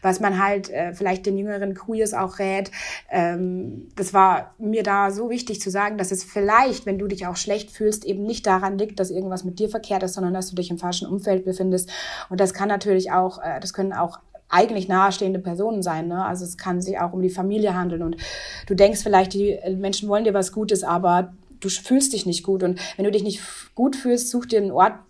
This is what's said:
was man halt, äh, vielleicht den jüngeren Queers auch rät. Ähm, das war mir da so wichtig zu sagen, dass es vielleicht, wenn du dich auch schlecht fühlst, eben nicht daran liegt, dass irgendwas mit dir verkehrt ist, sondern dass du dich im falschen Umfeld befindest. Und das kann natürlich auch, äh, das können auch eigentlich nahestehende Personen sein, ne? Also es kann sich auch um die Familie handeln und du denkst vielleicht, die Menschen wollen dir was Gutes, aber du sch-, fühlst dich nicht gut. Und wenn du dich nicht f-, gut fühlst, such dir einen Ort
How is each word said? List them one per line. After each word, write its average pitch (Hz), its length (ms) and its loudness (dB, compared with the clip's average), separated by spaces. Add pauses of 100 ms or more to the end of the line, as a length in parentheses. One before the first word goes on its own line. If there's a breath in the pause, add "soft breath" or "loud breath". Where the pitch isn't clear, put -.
was 185 180 2
man 196 220 0
halt, 202 280 0
äh, 175 220 -4
vielleicht 185 340 -2
den 196 120 0
jüngeren 202 360 -4
Queers 220 400 0
auch 190 240 -2
rät. 196 320 0 (400 loud breath)
Ähm, 180 880 -2
das 190 180 -4
war 190 440 6
mir 220 260 -2
da 202 260 2
so 214 200 -4
wichtig 233 300 -4
zu 196 100 -4
sagen, 208 280 -2
dass 190 140 -2
es 185 100 -4
vielleicht, 214 640 2
wenn 196 120 -2
du 202 100 -4
dich 185 180 -6
auch 180 100 -6
schlecht 208 360 -4
fühlst, 214 320 -2
eben 196 200 -4
nicht 226 220 -4
daran 196 320 2
liegt, 214 220 -4
dass 185 100 0
irgendwas 185 340 -4
mit 180 140 -6
dir 214 100 0
verkehrt 214 360 -2
ist, 185 100 -4
sondern 185 200 -2
dass 185 160 -4
du 185 40 -12
dich 175 160 -4
im 170 80 -4
falschen 180 300 -4
Umfeld 190 360 0
befindest. 185 460 0 (380 loud breath)
Und 185 120 -2
das 190 140 4
kann 202 140 -2
natürlich 196 420 2
auch, 185 320 2
äh, 147 160 -4
das 185 140 -8
können 190 200 -2
auch 170 280 -4 (300)
eigentlich 202 360 4
nahestehende 190 540 2
Personen 190 420 -2
sein, 165 240 -2
ne? 175 180 -2
Also 180 200 -4
es 185 140 -8
kann 180 220 -2
sich 185 200 -4
auch 175 120 0
um 185 100 -2
die 180 80 4
Familie 196 440 0
handeln 175 280 -2
und 165 140 -2 (500 loud breath)
du 196 80 0
denkst 202 280 8
vielleicht, 190 300 4
die 202 260 0 (200)
Menschen 196 300 -2
wollen 208 140 2
dir 214 120 2
was 190 180 0
Gutes, 214 320 0
aber 175 480 2 (320)
du 196 40 -2
sch-, - 180 -4
fühlst 269 260 4
dich 196 140 -2
nicht 175 180 -2
gut. 190 180 2
Und 180 160 2 (180 loud breath)
wenn 196 80 -2
du 214 60 4
dich 202 120 2
nicht 202 180 -2
f-, - 340 -16
gut 269 220 2
fühlst, 240 340 0
such 240 160 -2
dir 220 140 2
einen 196 120 0
Ort 208 220 6 (160)